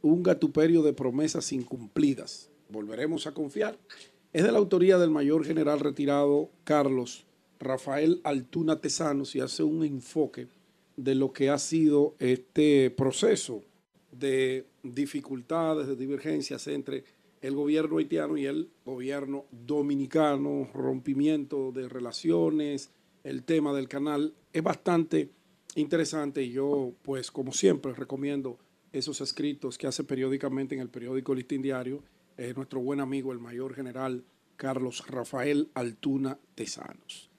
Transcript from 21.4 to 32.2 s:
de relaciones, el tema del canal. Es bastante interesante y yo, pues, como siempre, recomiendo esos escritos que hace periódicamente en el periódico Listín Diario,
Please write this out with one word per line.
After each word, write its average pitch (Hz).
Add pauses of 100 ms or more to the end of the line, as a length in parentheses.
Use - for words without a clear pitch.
de 127
relaciones, 147 (320)
el 135
tema 151
del 135
canal. 147 (180)
Es 160
bastante 165 (460)
interesante 147
y 123
yo, 135
pues, 135
como 127
siempre, 143
recomiendo 135 (340)
esos 143
escritos 139
que 143
hace 135
periódicamente 135
en 131
el 123
periódico 131
Listín 131
Diario, 131 (340)